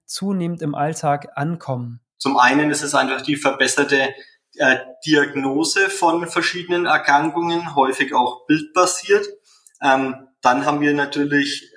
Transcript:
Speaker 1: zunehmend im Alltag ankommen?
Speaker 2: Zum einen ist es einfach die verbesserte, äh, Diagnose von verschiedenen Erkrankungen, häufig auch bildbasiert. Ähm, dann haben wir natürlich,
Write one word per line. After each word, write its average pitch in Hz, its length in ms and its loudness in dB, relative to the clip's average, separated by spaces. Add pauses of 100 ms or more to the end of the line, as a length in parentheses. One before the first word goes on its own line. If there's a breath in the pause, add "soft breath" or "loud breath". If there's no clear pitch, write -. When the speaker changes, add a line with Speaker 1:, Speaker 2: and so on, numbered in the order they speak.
Speaker 1:
zunehmend 175 580 -4
im 151 140 -4
Alltag 147 600 -2
ankommen? 131 640 -6 (160)
Speaker 2:
Zum 139 180 -2
einen 135 340 4
ist 147 140 -2
es 139 100 -4
einfach 131 280 0
die 143 160 -2
verbesserte, 139 720 0 (480 loud breath)
äh, 131 180 4 (300)
Diagnose 147 840 2
von 170 380 0
verschiedenen 175 580 -2
Erkrankungen, 160 880 0
häufig 131 380 0
auch 123 320 -2
bildbasiert. 180 800 0 (560 soft breath)
Ähm, 135 460 0 (140)
dann 131 240 2
haben 147 160 0
wir 147 120 2
natürlich, 143 840 -2